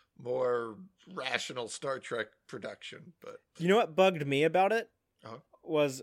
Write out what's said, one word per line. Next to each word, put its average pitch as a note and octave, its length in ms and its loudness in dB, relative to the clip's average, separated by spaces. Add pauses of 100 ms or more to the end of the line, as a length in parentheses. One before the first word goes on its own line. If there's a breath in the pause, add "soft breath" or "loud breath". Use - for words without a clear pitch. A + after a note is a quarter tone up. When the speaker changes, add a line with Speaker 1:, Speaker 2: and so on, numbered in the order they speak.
(220 soft breath)
Speaker 1:
more B2 540 -2 (380)
rational B2+ 540 -4
Star C3+ 300 -6
Trek A2+ 280 -4 (200)
production. A#2 760 -14
But - 180 -16 (180)
Speaker 2:
you E3 80 -2
know F#3+ 100 6
what E3 200 2
bugged F#3 300 4
me C#3 180 4
about F#3 280 4
it A3+ 180 -2 (340)
Speaker 1:
Uh-huh. A2+ 140 -14 (260)
Speaker 2:
was D3 380 0